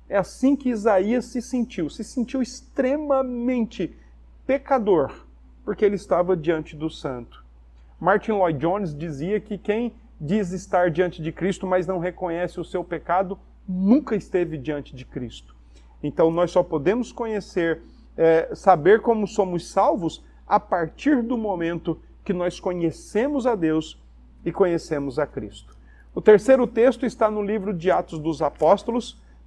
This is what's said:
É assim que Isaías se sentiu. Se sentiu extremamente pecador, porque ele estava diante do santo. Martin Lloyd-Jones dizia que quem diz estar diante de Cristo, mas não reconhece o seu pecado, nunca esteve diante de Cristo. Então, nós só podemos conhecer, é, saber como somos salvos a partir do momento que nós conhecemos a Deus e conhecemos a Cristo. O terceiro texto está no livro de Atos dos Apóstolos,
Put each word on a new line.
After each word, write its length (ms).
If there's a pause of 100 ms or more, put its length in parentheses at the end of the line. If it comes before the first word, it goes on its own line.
É 80
assim 400
que 100
Isaías 560
se 180
sentiu. 480
Se 140
sentiu 380
extremamente 1600 (480)
pecador, 640 (540)
porque 220
ele 100
estava 400
diante 400
do 140
santo. 560 (520)
Martin 360
Lloyd-Jones 600
dizia 460
que 180
quem 380 (220)
diz 360
estar 360
diante 320
de 80
Cristo, 380
mas 180
não 140
reconhece 580
o 60
seu 220
pecado, 520 (300)
nunca 480
esteve 420
diante 380
de 80
Cristo. 500 (480)
Então, 300
nós 200
só 120
podemos 480
conhecer, 680 (340)
é, 400
saber 460
como 260
somos 420
salvos 540 (240)
a 100
partir 640
do 160
momento 640 (240)
que 80
nós 300
conhecemos 840
a 100
Deus 460 (440)
e 80
conhecemos 640
a 80
Cristo. 480 (380)
O 80
terceiro 440
texto 400
está 240
no 120
livro 320
de 180
Atos 260
dos 240
Apóstolos, 800 (260)